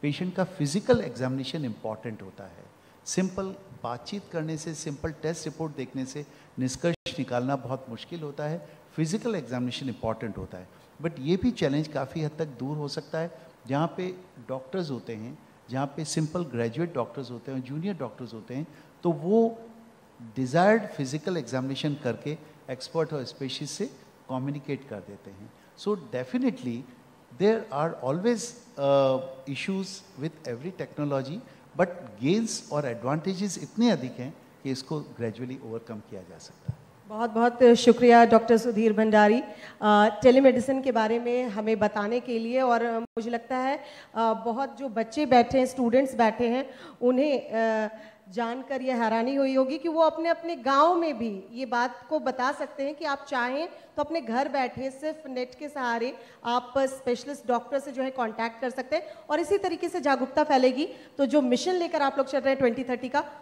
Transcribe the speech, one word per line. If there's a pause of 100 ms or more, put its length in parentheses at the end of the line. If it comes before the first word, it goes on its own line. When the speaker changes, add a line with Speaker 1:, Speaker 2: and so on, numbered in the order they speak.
Speaker 1:
patient
का
physical
examination
important
होता
है। (400)
Simple (280)
बातचीत
करने
से,
simple
test
report
देखने
से (340)
निष्कर्ष
निकालना
बहुत
मुश्किल
होता
है, (260)
physical
examination
important
होता
है। (340)
But
ये
भी
challenge
काफ़ी
हद
तक
दूर
हो
सकता
है, (300)
जहाँ
पे (320)
doctors
होते
हैं, (300)
जहाँ
पे
simple
graduate
doctors
होते
हैं,
जूनियर
doctors
होते
हैं, (360)
तो
वो (640)
desired
physical
examination
करके (320)
expert
और
स्पेशलिस्ट
से (440)
communicate
कर
देते
हैं। (260)
So (180)
definitely (600)
there
are (120)
always, (380)
uh, (300)
issues (360)
with
every
technology, (400)
but (360)
gains
और
एडवांटेजेस
इतने
अधिक
हैं (260)
कि
इसको
gradually
overcome
किया
जा
सकता
है। (420)
Speaker 2:
बहुत
बहुत
शुक्रिया
डॉक्टर
सुधीर
भंडारी, (400)
अ, (180)
टेलीमेडिसिन
के
बारे
में
हमें
बताने
के
लिए।
और
मुझे
लगता
है,
अ,
बहुत
जो
बच्चे
बैठे
हैं,
स्टूडेंट्स
बैठे
हैं, (320)
उन्हें,
अ, (400)
जानकर
यह
हैरानी
हुई
होगी
कि
वो
अपने,
अपने
गांव
में
भी (100)
ये
बात
को
बता
सकते
हैं
कि
आप
चाहें
तो
अपने
घर
बैठे
सिर्फ
नेट
के
सहारे (280)
आप
specialist
doctor
से
जो
है
contact
कर
सकते
हैं (240)
और
इसी
तरीके
से
जागरूकता
फैलेगी, (320)
तो
जो
mission
लेकर
आप
लोग
चल
रहे
हैं
ट्वेंटी
थर्टी
का (180)